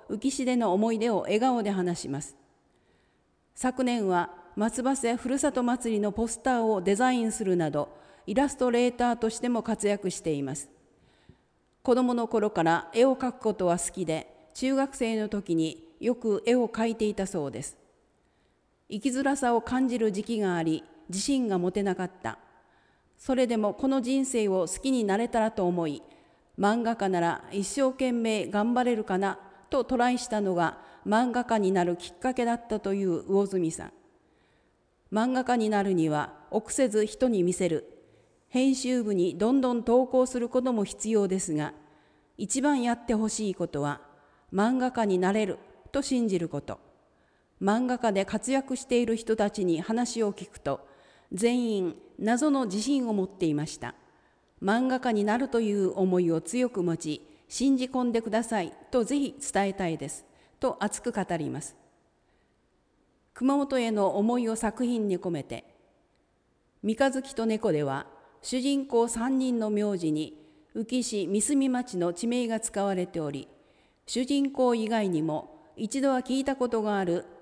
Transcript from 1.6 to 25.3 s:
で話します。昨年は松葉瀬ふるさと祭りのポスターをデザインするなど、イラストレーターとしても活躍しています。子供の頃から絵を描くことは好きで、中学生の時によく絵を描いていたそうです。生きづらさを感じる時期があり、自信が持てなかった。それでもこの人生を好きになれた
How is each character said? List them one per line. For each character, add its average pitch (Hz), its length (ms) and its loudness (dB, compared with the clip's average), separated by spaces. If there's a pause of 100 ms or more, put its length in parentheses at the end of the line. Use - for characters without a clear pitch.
で 202 80 0
話 180 300 0
し - 80 -8
ま 139 120 -6
す。 - 140 -14 (1200)
昨 254 280 -2
年 240 240 0
は 175 240 2 (240)
松 226 280 0
葉 269 120 2
瀬 233 200 0
ふ 240 140 -4
る 269 100 0
さ 294 120 2
と 254 120 0
祭 240 320 0
り 202 60 2
の 208 100 0
ポ 226 160 -2
ス - 160 -8
タ 254 160 2
ー 226 40 2
を 214 180 2
デ 196 140 2
ザ 254 160 4
イ 247 100 2
ン 226 100 0
す 208 140 -4
る 185 100 2
な 160 160 2
ど、 147 240 -4 (320)
イ 220 80 -2
ラ 269 140 4
ス - 80 -12
ト 254 120 0
レ 247 200 4
ー 240 60 -4
タ 240 180 2
ー - 20 -6
と 226 140 0
し 220 100 -6
て 247 80 -4
も 233 160 0
活 208 240 -2
躍 202 220 0
し - 100 -6
て 160 140 -2
い 143 100 -2
ま 135 120 -4
す。 - 140 -12 (1120)
子 247 140 4
供 247 180 4
の 233 140 0
頃 214 240 2
か 175 120 2
ら 165 300 2
絵 233 120 6
を 269 100 4
描 254 160 -4
く 247 80 -12
こ 220 140 0
と 202 140 -2
は 175 120 2
好 - 120 -6
き 185 140 -6
で、 156 220 -4 (260)
中 262 220 -2
学 269 200 0
生 226 220 -2
の 214 120 -2
時 190 260 -4
に 160 320 -2 (140)
よ 233 120 0
く 226 320 -2
絵 240 100 4
を 240 120 2
描 226 220 -2
い 226 60 -4
て 220 100 -2
い 208 100 -2
た 190 100 -4
そ 160 220 -4
う 131 40 -8
で 117 120 -10
す。 - 140 -16 (1120)
生 214 100 -6
き 269 100 -2
づ 254 140 0
ら 277 140 2
さ 240 180 2
を 226 60 2
感 254 260 0
じ 240 100 0
る 220 140 2
時 208 140 -4
期 233 160 -2
が 185 160 0
あ 165 60 0
り、 160 200 0 (240)
自 185 140 -4
信 262 260 0
が 190 100 0
持 180 140 0
て 202 120 -2
な 190 120 0
か 185 100 -6
っ 175 60 -8 (100)
た。 113 160 -8 (800)
そ - 180 -2
れ 254 120 4
で 233 80 0
も 208 180 2
こ 277 140 -2
の 269 140 2
人 262 240 0
生 220 240 0
を 185 180 2
好 - 120 -8
き 269 120 0
に 247 120 2
な 196 120 2
れ 233 140 0
た 240 100 0